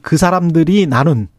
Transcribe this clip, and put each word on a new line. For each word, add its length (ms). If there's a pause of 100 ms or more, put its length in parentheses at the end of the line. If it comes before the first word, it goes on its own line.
그 140
사람들이 720
나눈, 420 (100)